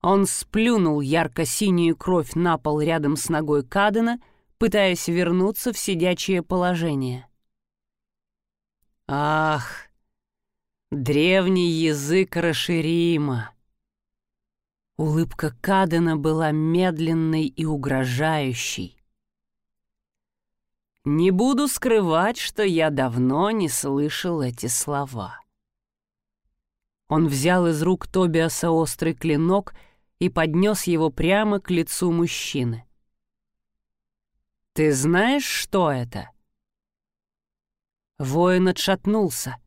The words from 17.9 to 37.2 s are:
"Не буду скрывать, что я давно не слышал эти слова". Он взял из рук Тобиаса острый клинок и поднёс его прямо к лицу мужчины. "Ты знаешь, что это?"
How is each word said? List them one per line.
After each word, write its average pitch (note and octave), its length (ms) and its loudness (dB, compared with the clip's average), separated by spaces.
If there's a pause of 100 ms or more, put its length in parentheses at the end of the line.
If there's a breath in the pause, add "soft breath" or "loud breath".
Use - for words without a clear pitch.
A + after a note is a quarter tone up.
"Не E3 280 2
буду B3+ 340 2
скрывать, G#3+ 720 0
что - 240 -6
я D#3+ 280 2
давно C3 600 0
не G#3+ 180 0
слышал D3 760 -2
эти B2 240 -6
слова". C3 760 -6 (1700)
Он D#3 180 2
взял E3 400 2
из D#3 160 0
рук F3+ 240 0
Тобиаса E3 640 0
острый D#3+ 440 0
клинок E3 600 0 (460 soft breath)
и F3+ 80 0
поднёс F3 560 0
его D#3+ 260 2
прямо G3+ 480 2
к - 120 -8
лицу E3+ 420 0
мужчины. C3 760 -2 (1900)
"Ты D#3 200 2
знаешь, F3+ 520 2
что - 460 -2
это?" A#2+ 400 -6 (1900)